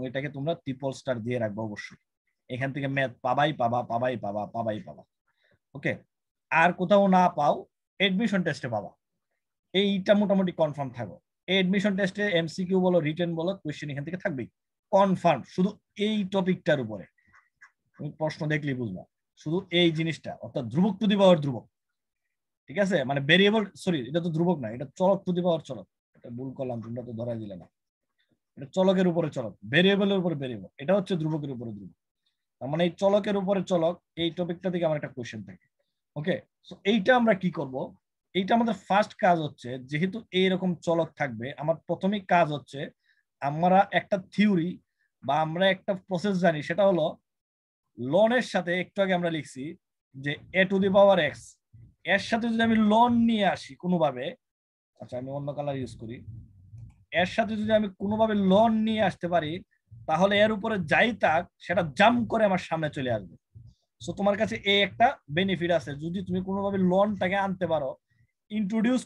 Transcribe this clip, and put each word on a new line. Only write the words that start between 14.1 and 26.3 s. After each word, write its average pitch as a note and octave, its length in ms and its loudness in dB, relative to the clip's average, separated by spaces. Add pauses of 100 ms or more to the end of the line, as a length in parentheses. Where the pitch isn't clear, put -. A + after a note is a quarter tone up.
থাকবেই C3+ 240 -4 (480)
Confirm, F3 460 4 (120)
শুধু F#3 160 2 (380)
এই A3 100 -2 (160)
টপিকটার F3+ 520 0
উপরে। G#2+ 200 -12 (920)
তুমি D3 140 -10 (120)
প্রশ্ন D#3 200 -4 (120)
দেখলেই C#3+ 280 -2
বুঝবা, F#2+ 220 -8 (380)
শুধু D#3 160 -4 (220)
এই F3 100 6 (100)
জিনিসটা, D#3+ 320 -4 (140)
অর্থাৎ C3 180 -6 (100)
ধ্রুবক F#3 260 2
to A3 120 -2
the G#3+ 100 4
power F#3 220 8
ধ্রুবক, B2+ 220 -6 (1000)
ঠিক C#3 160 -8
আছে? F#3+ 140 2 (120)
মানে C#3+ 100 0 (100)
variable, G3+ 340 6 (200)
sorry, E3+ 160 0 (100)
এটা D#3+ 160 0
তো F3+ 100 -2
ধ্রুবক E3+ 280 2
না, A2 120 -6
এটা C#3 100 -8 (140)
চলক F#3 260 2
to F#3 120 -4
the F3+ 80 -2
power E3 240 0
চলক। G2 180 -12 (300)
এটা C3+ 200 -18